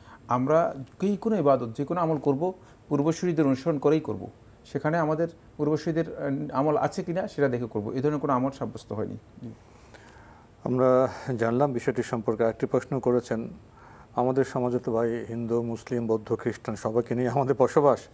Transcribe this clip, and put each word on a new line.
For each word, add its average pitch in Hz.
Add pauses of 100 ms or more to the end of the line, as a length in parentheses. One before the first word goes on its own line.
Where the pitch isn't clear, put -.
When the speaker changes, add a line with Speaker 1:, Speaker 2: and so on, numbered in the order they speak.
(280)
Speaker 1:
আমরা 139 (260)
যে 196
কোনো 220
ইবাদত, 135
যে 143
কোনো 175
আমল 160
করব, 143 (360)
পূর্বসূরীদের 156
অনুসরণ 139
করেই 151
করব। 98 (380)
সেখানে 160
আমাদের 156 (280)
পূর্বসূরীদের, 156 (120)
আহ, 147
আমল 147
আছে -
কিনা 180
সেটা 139
দেখে 123
করব, 110
এ 131
ধরনের 147
কোনো 143
আমল 127
সাব্যস্ত -
হয়নি। 104 (260)
জি। 123 (1160)
Speaker 2:
আমরা 127 (300)
জানলাম 120
বিষয়টি 120
সম্পর্কে। 113
আরেকটি 113
প্রশ্ন 135
করেছেন, 120 (680)
আমাদের 131
সমাজে 123
তো 120
ভাই 117
হিন্দু, 117
মুসলিম, 117
বৌদ্ধ, 110
খ্রিস্টান 110
সবাইকে 120
নিয়ে 123
আমাদের 131
বসবাস। 135 (160)